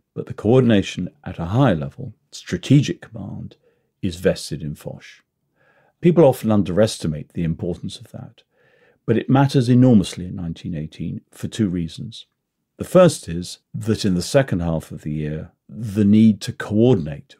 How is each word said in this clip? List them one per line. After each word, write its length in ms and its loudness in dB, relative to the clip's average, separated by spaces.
But 120 -10
the 80 -16
coordination 760 2
at 160 -12
a 60 -8
higher 300 2
level, 380 -10
strategic 680 0
command, 540 -14
is 160 -6
vested 440 -2
in 140 -10
Foch. 480 -18
People 240 6
often 260 2
underestimate 800 0
the 140 -6
importance 520 -6
of 140 -20
that. 320 -20
But 120 2
it 120 -4
matters 400 4
enormously 560 4
in 100 -10
nineteen 400 -10
eighteen 460 -10
for 160 -12
two 200 -2
reasons. 580 -8
The 80 -8
first 440 2
is 300 -10
that 320 -4
in 100 2
the 60 0
second 400 0
half 300 -6
of 100 -16
the 100 -10
year, 400 -8
the 360 -2
need 360 4
to 120 -10
coordinate 880 0